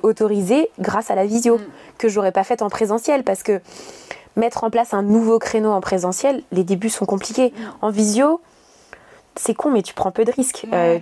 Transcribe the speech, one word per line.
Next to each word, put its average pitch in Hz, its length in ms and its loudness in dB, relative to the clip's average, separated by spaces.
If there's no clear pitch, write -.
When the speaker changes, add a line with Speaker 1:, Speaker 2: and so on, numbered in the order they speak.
Speaker 1:
autorisée 214 760 2
grâce 196 320 -2
à 202 40 0
la 190 100 2
visio, 233 320 2
Speaker 2:
Mm. 208 60 -2
Speaker 1:
que 226 120 0
j'aurais 196 240 0
pas 190 120 2
faite 240 160 -2
en 214 80 0
présentiel 226 560 0
parce 196 180 -2
que 196 180 0
mettre 233 300 -2
en 226 60 0
place 233 220 0
un 202 100 0
nouveau 226 360 4
créneau 214 340 0
en 196 80 2
présentiel, 185 640 -2
les 185 120 2
débuts 196 260 -2
sont 202 160 -4
compliqués. 214 500 0
Speaker 2:
Mm. 220 60 -12
Speaker 1:
En 220 40 0
visio, 220 500 2
c'est - 200 -4
con, - 160 -2
mais 220 120 2
tu - 120 -10
prends 190 160 -2
peu 220 160 0
de 240 60 0
risques. - 380 -4
Speaker 2:
Ouais. 196 60 0
Speaker 1:
Euh, 170 260 4